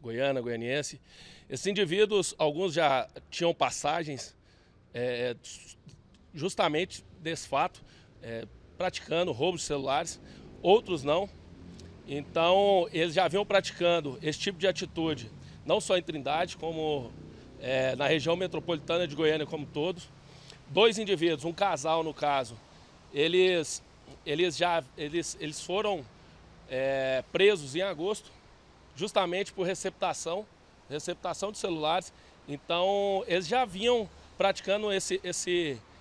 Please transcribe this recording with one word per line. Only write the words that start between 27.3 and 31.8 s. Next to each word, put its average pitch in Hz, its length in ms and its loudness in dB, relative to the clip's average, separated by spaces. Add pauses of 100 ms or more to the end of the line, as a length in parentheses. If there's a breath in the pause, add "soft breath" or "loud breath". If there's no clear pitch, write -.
presos 170 460 4
em 180 60 0
agosto, 190 500 -4 (640)
justamente 185 560 0
por 185 140 -2
receptação, 185 800 -4 (420)
receptação 175 640 -6
de 208 60 -14
celulares. 170 540 -2 (360 soft breath)